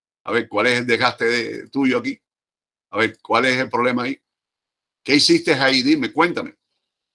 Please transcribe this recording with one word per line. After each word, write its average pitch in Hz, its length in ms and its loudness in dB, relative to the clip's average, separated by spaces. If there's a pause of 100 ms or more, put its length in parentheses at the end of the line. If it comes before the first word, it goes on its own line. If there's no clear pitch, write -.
(260)
A 95 60 -8
ver, 117 160 -2
¿cuál 107 200 -2
es 123 120 0
el 120 80 -6
desgaste 117 380 0
de, 113 440 -4
tuyo 131 300 0
aquí? 127 200 -8 (720)
A 101 60 -6
ver, 110 240 0
¿cuál 117 240 0
es 127 120 2
el 127 120 -4
problema 120 340 0
ahí? 135 180 -8 (840)
¿Qué 135 120 0
hiciste 165 380 4
ahí? 135 300 0
Dime, 135 300 0
cuéntame. 151 420 -2 (600)